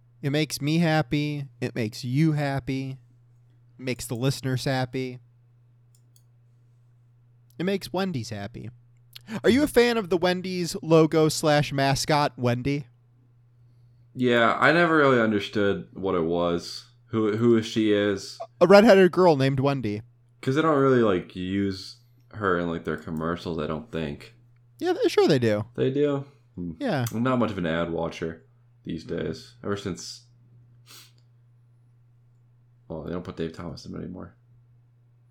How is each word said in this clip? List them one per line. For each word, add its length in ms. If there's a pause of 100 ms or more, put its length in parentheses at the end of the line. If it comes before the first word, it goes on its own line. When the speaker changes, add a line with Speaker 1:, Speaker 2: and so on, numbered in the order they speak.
(220)
Speaker 1:
It 80
makes 300
me 180
happy. 680 (140)
It 140
makes 300
you 280
happy. 680 (800)
It 40
makes 240
the 80
listeners 500
happy. 540 (2500)
It 60
makes 280
Wendy's 380
happy. 400 (720)
Are 80
you 140
a 40
fan 280
of 120
the 80
Wendy's 640
logo 460
slash 440
mascot, 640
Wendy? 500 (1300)
Speaker 2:
Yeah, 460
I 120
never 240
really 240
understood 720
what 200
it 100
was, 600 (200)
who, 300
who 260
she 300
is. 460 (220)
Speaker 1:
A 60
redheaded 460
girl 240
named 240
Wendy. 420 (380)
Speaker 2:
'Cause 160
they 60
don't 160
really, 240
like, 340
use 600 (360)
her 260
in, 100
like, 160
their 120
commercials, 600
I 80
don't 260
think. 420 (460)
Speaker 1:
Yeah, 120
they, 160
sure 200
they 100
do. 280 (100)
Speaker 2:
They 140
do? 340 (320)
Hmm. 240
Speaker 1:
Yeah. 240 (100)
Speaker 2:
I'm 80
not 160
much 140
of 60
an 80
ad 260
watcher 520 (400)
these 200
days. 580
Ever 140
since, 480 (2750)
well, 160
they 80
don't 120
put 120
Dave 160
Thomas 340
in 60
them 100
anymore. 320 (960)